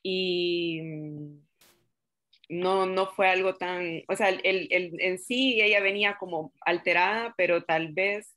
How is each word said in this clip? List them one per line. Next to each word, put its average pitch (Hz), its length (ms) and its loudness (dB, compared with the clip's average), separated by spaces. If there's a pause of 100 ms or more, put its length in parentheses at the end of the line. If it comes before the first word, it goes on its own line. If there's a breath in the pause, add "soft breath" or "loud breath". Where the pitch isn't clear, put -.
y, 175 800 -2
mm, 151 560 -10 (1080)
no, 185 380 2
no 190 220 0
fue 190 200 2
algo 185 280 2
tan, 180 520 -6
o 190 80 0
sea, 196 140 2
el, 185 100 0 (320)
el, 175 300 -2
en 185 180 -2
sí 247 420 0
ella 208 200 4
venía 202 360 0
como 165 440 -8
alterada, 180 760 0
pero 170 300 2
tal 160 260 0
vez 202 460 -2